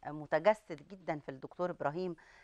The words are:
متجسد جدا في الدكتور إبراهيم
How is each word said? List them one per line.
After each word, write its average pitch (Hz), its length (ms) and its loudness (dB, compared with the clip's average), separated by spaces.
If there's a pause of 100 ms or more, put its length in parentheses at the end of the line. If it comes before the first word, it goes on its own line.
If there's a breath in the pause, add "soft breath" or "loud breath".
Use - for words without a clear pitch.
متجسد 156 800 2
جدا 175 300 -6
في - 100 -12
الدكتور 143 420 -4
إبراهيم 170 460 -2 (280 soft breath)